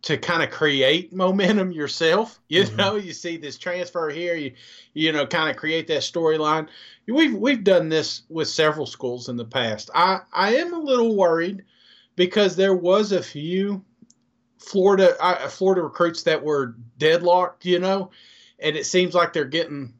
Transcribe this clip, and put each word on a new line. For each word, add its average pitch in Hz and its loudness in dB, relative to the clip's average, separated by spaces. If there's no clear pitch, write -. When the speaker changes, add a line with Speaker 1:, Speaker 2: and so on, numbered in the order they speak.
Speaker 1:
to 151 -2
kinda 165 -2
create 147 0
momentum 190 2
yourself. 165 -2
You 170 2
Speaker 2:
Mm-hmm. 107 -6
Speaker 1:
know, 202 0
you 190 -8
see 165 -10
this 147 -12
transfer 175 -6
here, 170 -6
you, 143 -8
you 156 0
know, 147 0
kinda 156 -2
create 160 -4
that 147 -2
storyline. 156 0
We've, 269 2
we've 220 -2
done 175 4
this 156 -4
with 160 -4
several 151 0
schools 123 -10
in 120 -6
the 120 -6
past. 117 -4
I, 180 2
I 202 0
am 349 -2
a 339 -6
little 247 2
worried 175 2
because 185 2
there 190 4
was 185 2
a 180 0
few 190 -4
Florida, 190 4
uh, 170 0
Florida 185 0
recruits 165 -2
that 156 2
were 139 -2
deadlocked, 175 2
you 180 2
know, 190 -2
and 151 -2
it 139 -6
seems 180 0
like 170 2
they're 151 0
getting 143 -6